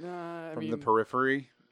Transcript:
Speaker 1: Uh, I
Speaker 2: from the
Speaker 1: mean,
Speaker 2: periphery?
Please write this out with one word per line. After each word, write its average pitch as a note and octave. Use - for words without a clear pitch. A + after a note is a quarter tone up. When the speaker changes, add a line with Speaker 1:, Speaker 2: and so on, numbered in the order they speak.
Speaker 1:
Uh, -
I E3+
Speaker 2:
from D#3+
the D#3
Speaker 1:
mean, -
Speaker 2:
periphery? B2+